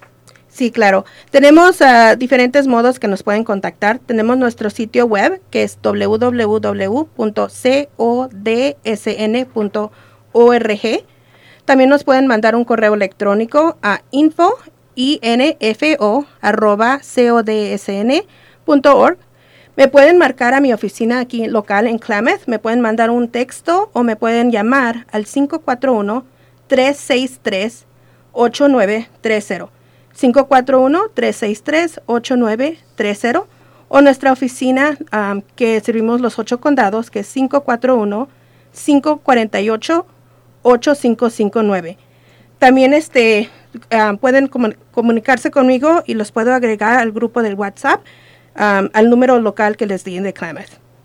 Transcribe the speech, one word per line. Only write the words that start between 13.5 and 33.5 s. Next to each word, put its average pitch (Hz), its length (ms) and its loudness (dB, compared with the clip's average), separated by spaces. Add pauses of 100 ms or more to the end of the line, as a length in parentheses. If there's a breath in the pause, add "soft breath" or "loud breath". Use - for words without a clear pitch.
a - 200 -2 (100)
info, 311 420 0 (420)
I 277 280 -2
N 247 380 0
F 285 400 0
O, 220 240 0 (160)
arroba 214 600 0
C 240 300 0
O 233 100 2
D 214 320 -4
S 202 240 -8
N 262 260 -2 (420 soft breath)
punto 285 320 4
org. 302 200 2 (580 soft breath)
Me 269 120 4
pueden 285 320 6
marcar 262 340 0
a 277 80 2
mi 269 100 2
oficina 226 480 -4
aquí 240 280 -6
local 214 400 -2
en 226 100 -4
Klamath, 233 480 -4
me 220 140 -4
pueden 226 200 -2
mandar 226 300 0
un 240 180 -2
texto 339 640 -4
o 240 100 -2
me 226 120 -2
pueden 233 360 0
llamar 233 600 -2
al 214 140 -6
cinco 285 360 -4
cuatro 254 320 -2
uno, 214 320 -4 (420 soft breath)
tres 269 300 0
seis 262 440 -4
tres, 208 440 -6 (480 soft breath)
ocho 240 340 0
nueve 226 420 0 (120)
tres 214 260 -2
cero, 175 240 -10 (420 soft breath)
cinco 262 340 2
cuatro 262 320 2
uno, 302 320 2
tres 226 260 -4
seis 214 260 -6
tres, 320 420 -4
ocho 240 320 -4
nueve 240 400 -2 (180)
tres 208 260 -6
cero, 277 260 -2 (400 soft breath)